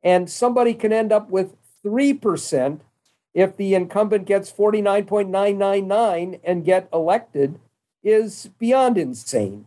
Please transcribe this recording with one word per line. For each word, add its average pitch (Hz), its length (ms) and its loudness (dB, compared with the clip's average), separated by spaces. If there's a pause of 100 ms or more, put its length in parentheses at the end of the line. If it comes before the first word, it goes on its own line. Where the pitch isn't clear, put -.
and 180 280 2
somebody 240 440 0
can 220 180 -2
end 220 200 0
up 214 180 0
with 190 260 -2 (260)
three 262 300 0
percent 147 680 -2 (500)
if 190 240 0
the 196 180 -2
incumbent 196 520 0
gets 196 240 -2
forty-nine 208 540 0
point 202 240 -2
nine 196 300 0
nine 196 280 0
nine 185 560 -2
and 175 220 -2
get 185 280 2
elected, 160 680 -2 (420)
is 214 460 0 (100)
beyond 247 380 2
insane. 107 720 -4